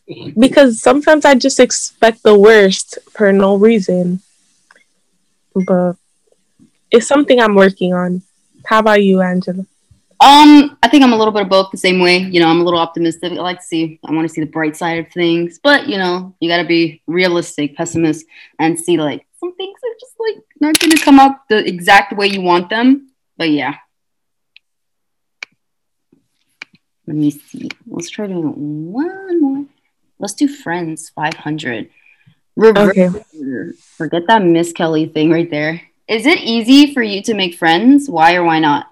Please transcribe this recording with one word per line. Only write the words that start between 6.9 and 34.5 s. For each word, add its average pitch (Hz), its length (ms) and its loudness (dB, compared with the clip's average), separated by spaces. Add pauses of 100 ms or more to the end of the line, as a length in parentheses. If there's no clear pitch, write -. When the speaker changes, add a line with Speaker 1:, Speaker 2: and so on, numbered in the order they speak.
Speaker 1:
it's 226 160 4
something 277 340 2
I'm 214 140 2
working 190 380 2
on. 180 280 -4 (460)
How 220 120 0
about 214 220 2
you, 190 200 2
Angela? 185 440 -4 (560)
Speaker 2:
Um, 294 600 8
I 233 80 2
think 285 140 4
I'm 247 80 4
a 220 60 0
little 214 160 0
bit 208 80 -2
of 190 80 -6
both 190 220 0
the - 60 -14
same 185 220 0
way. 180 200 2
You 185 200 -2
know, 170 80 4
I'm 170 140 2
a - 20 0
little 175 160 0
optimistic. 170 540 -6
I - 20 -10
like 180 240 -8
to - 60 -20
see, 160 400 -8
I 143 80 -12
wanna 160 160 -4
see 160 120 -8
the 151 60 -6
bright 156 300 -6
side 165 280 -6
of - 60 -20
things. 170 500 -4
But, 277 280 0
you 202 80 -6
know, 185 420 -6
you 165 100 -4
gotta 175 160 -2
be 165 420 -2
realistic, 170 680 -4
pessimist, 165 500 -4 (340)
and 165 200 -2
see, 170 180 -2
like, 147 280 -6 (140)
some 359 160 -12
things 381 280 -14
are 466 160 -10
just, - 200 -20
like, 440 240 -8 (180)
not 302 180 0
gonna 320 220 2
come 277 180 6
out 269 300 2
the 214 180 0
exact 196 480 0
way 202 120 -2
you 196 140 -6
want 180 280 0
them. 254 400 0 (280)
But 165 120 -4
yeah. 143 260 -4 (3250)
Let 156 100 -10
me 147 140 -2
see. - 380 -16 (180)
Let's - 220 -14
try 214 180 -12
doing 151 640 -10
one 349 500 -6
more. 277 240 -4 (540)
Let's 202 140 -12
do 294 140 -2
Friends 170 600 -10
five 156 260 -8
hundred. 127 540 -10 (640)
Reverse 208 420 4
Speaker 1:
Okay. 180 120 2 (280)
Speaker 2:
order. 180 380 -12 (220)
Forget 165 300 -6
that 220 160 2
Miss 170 280 0